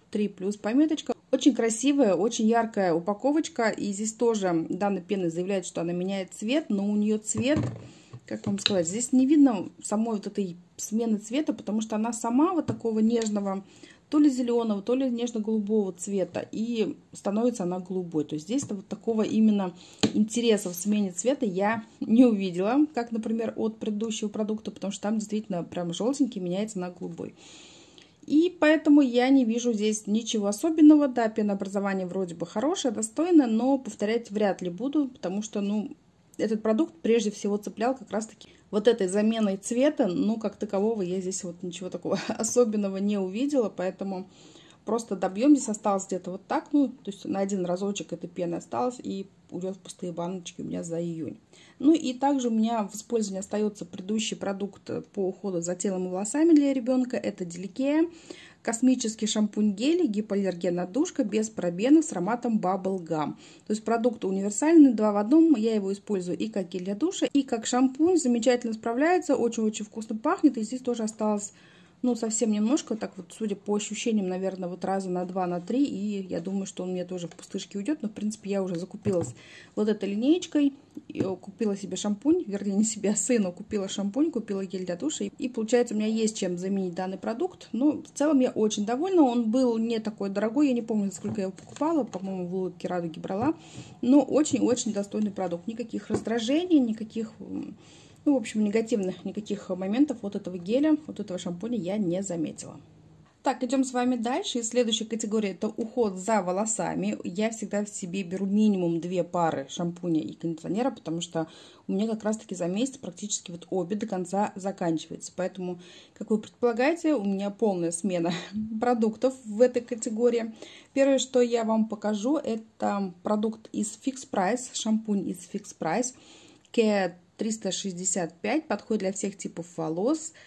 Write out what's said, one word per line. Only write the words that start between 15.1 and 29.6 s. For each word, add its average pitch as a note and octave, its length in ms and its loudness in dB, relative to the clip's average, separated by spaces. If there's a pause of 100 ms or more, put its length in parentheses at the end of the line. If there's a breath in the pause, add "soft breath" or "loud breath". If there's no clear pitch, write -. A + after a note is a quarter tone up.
нежно-голубого A3 840 0
цвета, F#3 600 -4
и A3 440 -2 (160)
становится A3 520 0
она F3+ 160 -2
голубой. F3 440 -4
То D3+ 120 -6
есть D3+ 100 -10
здесь C4 240 -2
вот G3 160 -8
такого G#3+ 360 -2
именно G3+ 520 4 (400 loud breath)
интереса G#3+ 560 2
в F3 40 -8
смене G#3 360 0
цвета B3+ 340 -2
я G#3 400 0 (160)
не A#3 240 6
увидела, G3+ 720 2
как, A#3 180 -2
например, A3 440 -2
от A3 220 -2
предыдущего G#3+ 500 -4
продукта, G#3+ 420 -4
потому G3 220 -6
что - 100 -12
там G#3+ 160 0
действительно G3+ 460 -4
прям F3 280 -6
желтенький A3+ 480 0
меняется F#3 380 -4
на F3+ 120 -6
голубой. E3+ 440 -12 (920 loud breath)
И E4+ 320 4
поэтому D4+ 440 8
я B3 260 4
не C4+ 160 6
вижу A#3 280 2